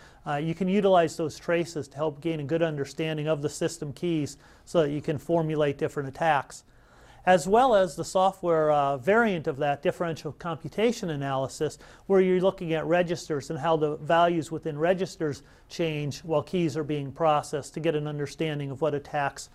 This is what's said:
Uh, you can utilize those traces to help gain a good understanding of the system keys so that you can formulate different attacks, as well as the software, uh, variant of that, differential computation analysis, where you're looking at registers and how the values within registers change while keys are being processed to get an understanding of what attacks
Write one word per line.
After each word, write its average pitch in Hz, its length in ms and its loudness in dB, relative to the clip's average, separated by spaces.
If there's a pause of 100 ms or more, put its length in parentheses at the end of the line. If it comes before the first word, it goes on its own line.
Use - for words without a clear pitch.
(260)
Uh, 151 80 -4
you 160 200 -2
can 185 140 -2
utilize 185 480 4
those 156 220 -4
traces 165 480 -2
to - 100 -20
help 147 240 -4
gain 165 200 -4
a 143 40 -6
good 160 180 0
understanding 156 680 -4
of 151 140 0
the 147 60 0
system 156 440 -6
keys 160 440 -4 (280)
so 175 180 2
that 143 80 2
you 147 100 -4
can 151 180 -4
formulate 156 600 0
different 143 300 -4
attacks, 143 560 -2 (640)
as 185 200 4
well 226 280 6
as 190 200 4
the 165 100 -6
software, 175 680 2
uh, 143 260 2
variant 190 500 2
of 151 120 -2
that, 143 240 0
differential 165 500 -4
computation 180 800 -4
analysis, 139 680 -4 (280)
where 190 140 4
you're 185 200 4
looking 185 320 0
at 156 140 -2
registers 165 640 0
and 160 80 -6
how 165 180 2
the 151 200 0
values 165 540 2
within 156 260 -8
registers 165 680 -2 (260)
change 151 520 -4
while 156 220 0
keys 165 340 -2
are 156 80 -2
being 143 280 -6
processed 147 640 0
to 165 60 -8
get 156 140 0
an 147 120 -2
understanding 147 640 -4
of 131 100 -8
what 147 140 0
attacks 143 600 -4